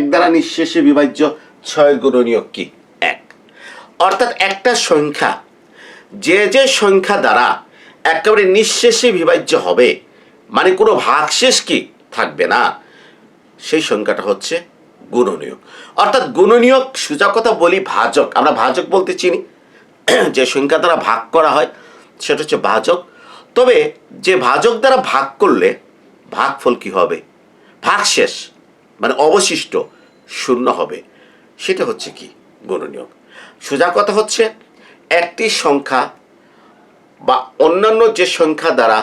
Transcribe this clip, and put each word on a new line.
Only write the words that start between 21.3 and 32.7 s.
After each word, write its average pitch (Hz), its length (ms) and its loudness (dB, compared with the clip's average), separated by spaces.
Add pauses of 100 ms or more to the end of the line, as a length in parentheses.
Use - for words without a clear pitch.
করা 156 240 2
হয়, 156 120 0 (520)
সেটা 147 220 -2
হচ্ছে 143 160 -2 (100)
ভাজক। 113 300 0 (560)
তবে 247 220 4 (480)
যে 185 120 2
ভাজক 143 440 2
দ্বারা 262 180 4 (120)
ভাগ - 160 0 (120)
করলে 123 300 2 (640)
ভাগফল 123 500 -2
কি 98 80 -10
হবে? 85 280 -2 (640)
ভাগশেষ, 196 500 -2 (680)
মানে 117 140 -2 (120)
অবশিষ্ট 180 460 0 (560)
শূন্য 127 420 -4
হবে, - 280 -4 (600)
সেটা 185 260 -4
হচ্ছে - 260 -8
কি? - 180 -20 (400)
গুণনীয়ক। 73 420 -10 (500)